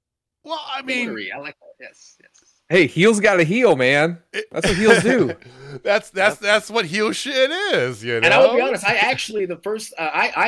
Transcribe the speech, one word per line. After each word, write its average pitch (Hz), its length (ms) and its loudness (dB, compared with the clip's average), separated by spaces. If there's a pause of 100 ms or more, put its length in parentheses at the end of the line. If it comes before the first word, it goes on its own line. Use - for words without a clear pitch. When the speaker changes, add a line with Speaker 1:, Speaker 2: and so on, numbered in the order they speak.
(440)
Speaker 1:
Well, 311 160 -10 (140)
I 269 80 -10
mean 254 240 -6
Speaker 2:
Buffoonery, 104 240 -10
I 110 80 -12
like 143 220 -16
that. - 60 -20 (120)
Yes, - 420 -20
yes. - 100 -20 (380)
Speaker 3:
Hey, 165 200 4
heels 208 320 2
gotta 190 240 4
heel, 196 320 2
man. 147 420 2 (140)
Speaker 1:
It 208 180 -8
Speaker 3:
That's - 160 -4
what 196 100 0
heels 220 260 4
do. 220 340 0 (200)
Speaker 1:
<laughs> 139 280 -16
That's, 208 260 -2
that's, 196 240 0
Speaker 4:
Yep. - 60 -20
Speaker 1:
that's 208 300 0
what 220 140 0
heel 208 280 -2
shit 262 380 -2 (240)
is, 123 300 -2
you 117 160 -2
know? 135 60 2
Speaker 2:
And 190 80 4
I 226 40 4
will 247 180 6
be 240 40 0
honest, 240 240 -4
I 220 120 0
actually, 214 500 -2
the 175 120 -8
first, 214 380 -8
uh, 160 160 -6
I, 190 200 -2 (160)